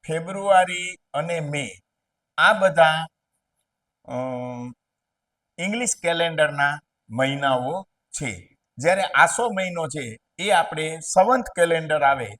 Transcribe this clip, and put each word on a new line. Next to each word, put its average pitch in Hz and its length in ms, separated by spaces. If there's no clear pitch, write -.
ફેબ્રુઆરી 180 880
અને 165 260
મે, 143 300
આ 175 140
બધા, 165 540
અ, 123 100
ઇંગ્લિશ 214 440
કેલેન્ડરના 151 760
મહિનાઓ 135 720
છે. 101 460
જ્યારે 175 240
આસો 170 480
મહિનો 180 360
છે 127 300
એ 190 120
આપણે 160 500
સંવંત 220 440
કેલેન્ડર 160 460
આવે 135 260